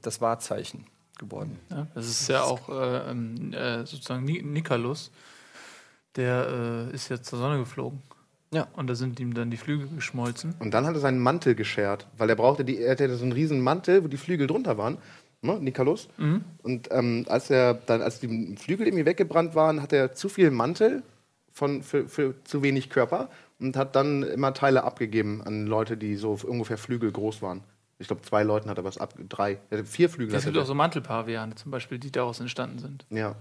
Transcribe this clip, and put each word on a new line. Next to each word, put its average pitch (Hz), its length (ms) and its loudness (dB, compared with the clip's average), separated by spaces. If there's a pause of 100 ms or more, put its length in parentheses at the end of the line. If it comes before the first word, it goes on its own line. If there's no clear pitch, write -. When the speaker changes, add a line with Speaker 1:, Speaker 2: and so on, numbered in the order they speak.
Speaker 1:
das - 180 -8
Wahrzeichen 117 640 -4 (320)
geworden. - 420 -10 (100)
Speaker 2:
Ja, 151 240 -6
das 117 140 -8
ist 117 200 -4
ja 135 140 4
auch, 127 260 -2
äh, 131 420 -2
ähm, 117 420 -6
äh, 120 340 -4
sozusagen 127 380 -8
Ni-, 160 180 -2
Nikalus, 147 720 -2 (1040)
der, 123 720 -2
äh, - 40 -10
ist 131 140 -10
ja 123 140 -6
zur - 160 -8
Sonne 139 200 0
geflogen. 131 440 -6 (500)
Speaker 1:
Ja. 160 220 0
Speaker 2:
Und 147 140 -6
da 123 60 0
sind 120 240 -4
ihm 120 160 -4
dann 117 160 -2
die 117 60 -6
Flügel 143 320 -4
geschmolzen. 131 720 -6
Speaker 3:
Und 107 120 -4
dann 120 140 4
hat 170 80 0
er 151 60 0
seinen 131 180 4
Mantel 127 380 4
geschert, 101 500 -2 (100)
weil 110 140 2
er 113 60 6
brauchte 135 280 4
die, 123 160 -2
er 120 120 4
hatte 131 240 2
so 120 80 -6
einen 127 80 0
riesen 147 280 2
Mantel, 175 440 4
wo 156 40 -2
die 139 80 -4
Flügel 147 300 0
drunter 165 320 0
waren, 120 200 -2 (440)
ne, 180 160 0
Nikalus. 135 500 0 (100)
Speaker 2:
Mhm. 160 260 2 (180)
Speaker 3:
Und, 120 300 -4
ähm, 120 360 2
als 123 220 0
er 127 240 6
dann, 117 260 2
als 113 200 -2
die 113 360 -4
Flügel 196 300 -2
irgendwie 170 200 2
weggebrannt 165 500 2
waren, 156 260 4
hat 143 100 -2
er 135 220 4
zu - 140 -6
viel 180 240 6
Mantel 175 500 2 (500)
von, 143 300 -2
für, - 260 -2
für 135 260 0 (100)
zu 143 180 -2
wenig 139 280 2
Körper 170 380 2 (300)
und 127 180 -4
hat 135 200 0
dann 139 260 4
immer 131 320 0
Teile 135 300 4
abgegeben 107 600 -2
an 107 220 -4
Leute, 110 300 0
die 107 180 -4
so 104 320 -2
ungefähr 117 320 -4
Flügel 117 320 -2
groß 107 320 -4
waren. 95 200 -6 (360)
Ich - 100 -14
glaub, - 180 -4
zwei 107 180 4
Leuten 107 260 2
hat 95 80 -4
er 90 60 -6
was 95 140 -6
ab-, - 160 -6 (140)
drei, 101 300 -2 (120)
er 107 80 -2
hatte 107 100 -4
vier 170 220 4
Flügel 117 240 -4
Speaker 2:
Es 135 80 2
Speaker 3:
hat 143 60 -2
er 147 40 -2
Speaker 2:
gibt 156 60 2
auch 151 40 2
Speaker 3:
da. 135 40 -2
Speaker 2:
so 135 80 -2
Mantelpaviane 117 840 -2
zum - 160 -14
Beispiel, 123 260 -8
die 135 140 -10
daraus 123 280 -2
entstanden 123 380 -8
sind. 139 320 -14
Speaker 3:
Ja. 107 300 -2